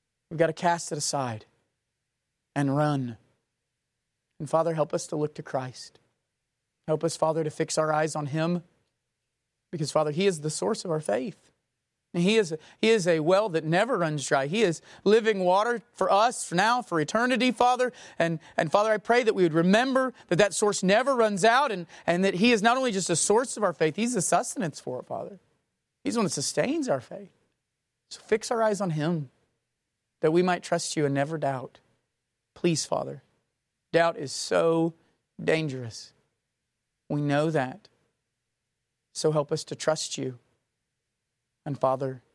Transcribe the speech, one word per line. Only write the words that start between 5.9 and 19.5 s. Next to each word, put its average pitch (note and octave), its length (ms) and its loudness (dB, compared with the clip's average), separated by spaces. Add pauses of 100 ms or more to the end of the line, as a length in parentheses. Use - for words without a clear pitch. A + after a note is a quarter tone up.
Help D#3 160 -2
us, E3 140 -2
Father, D#3+ 260 0
to D3+ 80 -4
fix - 280 -4
our D#3 140 2
eyes D#3 220 0
on D3 120 -6
him. D#3+ 360 -2 (1080)
Because, D#3+ 180 -6
Father, D3+ 220 0
he F3+ 140 0
is E3 160 -2
the D3+ 80 -4
source G3+ 340 -4
of F3+ 80 -6
our D#3 80 -2
faith. A3 500 -6 (640)
And F3 80 0
he G#3 140 4
is, E3 200 0 (240)
he G#3+ 80 4
is A3 180 4
a E3 140 4
well F#3+ 300 2
that D#3+ 140 -2
never G3 340 2
runs D3+ 280 -2
dry. C#3 200 2
He G3 160 -2
is E3+ 180 0 (240)
living G#3+ 360 4
water G3+ 420 2 (100)
for - 180 0
us A3 380 2
for E3+ 60 -6
now, A3 260 2
for F3 180 -2
eternity, A#3+ 520 2
Father. B3 420 2 (260)
And, E3 200 0 (180)
and D#3 160 0
Father, G#3 180 4
I G#3+ 60 2
pray A#3+ 260 2
that G#3+ 120 2
we F#3+ 80 0
would E3 100 4